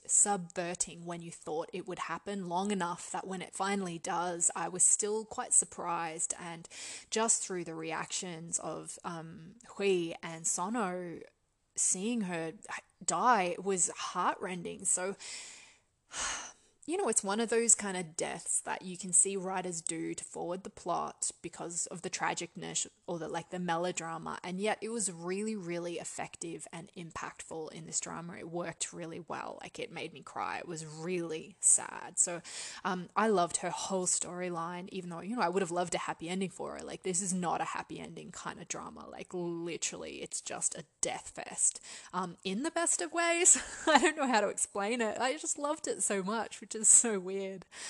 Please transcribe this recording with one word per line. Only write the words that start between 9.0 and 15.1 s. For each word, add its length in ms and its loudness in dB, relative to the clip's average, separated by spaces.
um, 500 -10
Hui 440 4
and 240 -8
Sono 760 0
seeing 460 2
her 300 -2
die, 480 6
it 100 -6
was 260 4
heartrending. 960 -2
So, 340 2